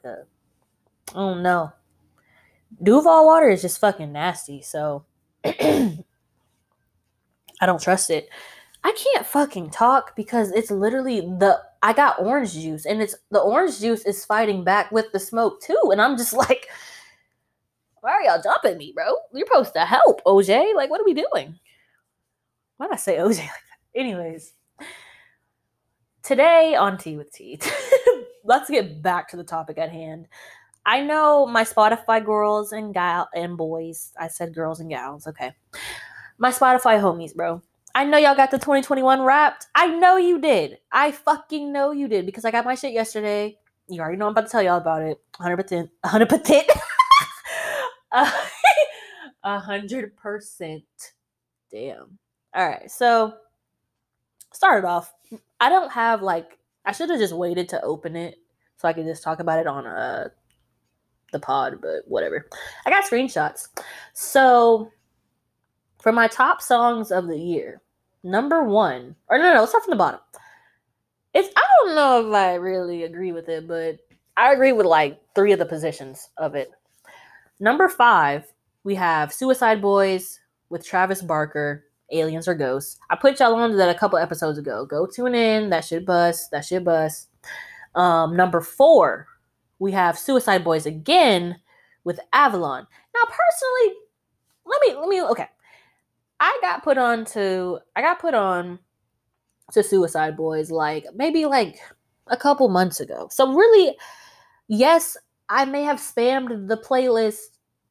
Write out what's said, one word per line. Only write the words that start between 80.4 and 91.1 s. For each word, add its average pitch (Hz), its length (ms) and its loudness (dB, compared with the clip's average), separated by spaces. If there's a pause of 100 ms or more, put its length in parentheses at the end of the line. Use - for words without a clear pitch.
with 170 160 -12
Travis 185 360 -2
Barker, 151 640 -4 (260)
Aliens 160 380 -4
or 175 60 0
Ghosts. 139 440 -6 (120)
I 170 60 -2
put 277 240 2
y'all 233 140 4
on 233 160 0
to 208 60 -2
that 180 180 4
a 170 40 -12
couple 175 200 0
episodes 160 400 -4
ago. 135 280 -8
Go 147 200 -4
tune 247 280 -4
in. 220 360 2
That 160 140 0
shit 170 220 -6
bust. 170 460 0
That 147 120 -6
shit 180 200 -4
bust. 160 440 -2 (640)
Um, 170 420 2
number 175 240 2
four, 185 640 4 (520)
we 196 140 -4
have 175 260 0
Suicide 220 460 0
Boys 160 220 0
again 175 720 2 (480)